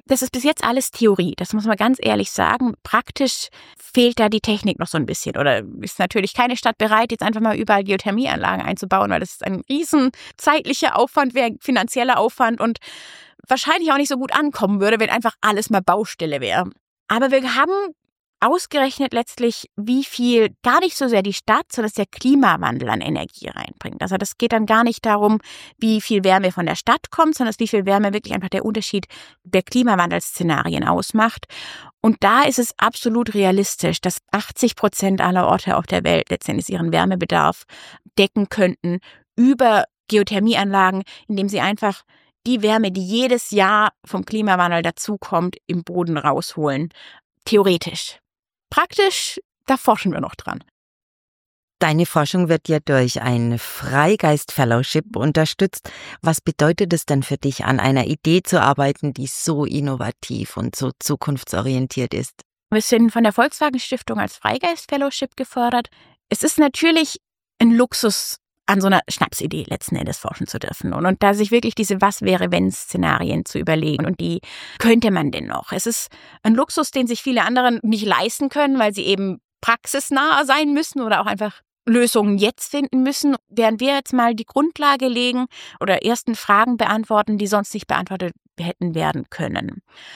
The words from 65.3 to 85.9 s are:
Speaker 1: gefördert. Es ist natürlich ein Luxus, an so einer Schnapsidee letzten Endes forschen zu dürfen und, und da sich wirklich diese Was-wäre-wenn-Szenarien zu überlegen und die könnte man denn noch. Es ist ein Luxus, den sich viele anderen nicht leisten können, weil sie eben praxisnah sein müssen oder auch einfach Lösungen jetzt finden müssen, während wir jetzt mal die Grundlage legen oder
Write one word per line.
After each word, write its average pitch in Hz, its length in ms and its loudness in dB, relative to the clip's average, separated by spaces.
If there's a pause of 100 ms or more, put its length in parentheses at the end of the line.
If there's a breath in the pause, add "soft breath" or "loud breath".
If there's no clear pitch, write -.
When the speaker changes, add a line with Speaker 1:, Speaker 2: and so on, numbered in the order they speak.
Speaker 1:
gefördert. 240 540 -2 (400 soft breath)
Es - 140 -2
ist 311 160 2
natürlich 320 600 2 (400)
ein 233 120 6
Luxus, - 640 2 (320)
an 196 120 4
so 196 60 2
einer 190 200 4
Schnapsidee - 580 -4
letzten - 300 -8
Endes - 220 -6
forschen - 280 -8
zu - 140 -10
dürfen - 320 -8
und, 156 140 -4
und 185 180 2
da 202 100 6
sich 208 180 0
wirklich 233 220 2
diese 196 280 -2
Was-wäre-wenn-Szenarien 180 1400 0
zu - 140 -8
überlegen 156 460 -2
und 175 140 -6
die 170 220 -4 (360 loud breath)
könnte 233 320 4
man 165 220 0
denn - 160 -8
noch. - 240 -8
Es 190 140 -4
ist - 240 -6 (340 loud breath)
ein 220 100 4
Luxus, 285 380 0
den 254 160 0
sich 226 160 -4
viele 247 200 0
anderen 240 380 0
nicht 214 240 0
leisten 208 440 0
können, 285 280 0
weil 214 160 2
sie 202 100 -8
eben 190 360 -2 (220)
praxisnah 277 800 0
sein 285 300 2
müssen 285 280 -2
oder 214 200 2
auch 202 60 -4
einfach 202 340 -6 (240)
Lösungen 226 520 4
jetzt 208 320 0
finden 269 340 0
müssen, 277 340 0 (100)
während 220 320 0
wir 277 160 0
jetzt 277 160 -6
mal 240 240 2
die 226 80 -10
Grundlage 285 640 0
legen 247 380 0 (340 loud breath)
oder - 240 0